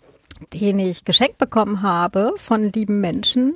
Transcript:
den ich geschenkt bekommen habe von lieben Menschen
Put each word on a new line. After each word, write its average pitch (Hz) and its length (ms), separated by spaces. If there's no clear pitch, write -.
den 196 260
ich 185 280
geschenkt 226 320
bekommen 208 420
habe 196 560
von 214 360
lieben 208 280
Menschen 247 560